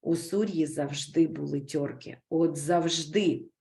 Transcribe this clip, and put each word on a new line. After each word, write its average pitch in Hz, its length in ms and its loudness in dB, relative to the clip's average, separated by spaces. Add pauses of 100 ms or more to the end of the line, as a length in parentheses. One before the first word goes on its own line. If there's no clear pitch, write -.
у 165 140 2
Сур'ї 190 500 0
завжди 147 600 0
були 143 340 -4
тьорки. - 560 -6 (120)
От 160 280 2
завжди. 165 840 0 (200)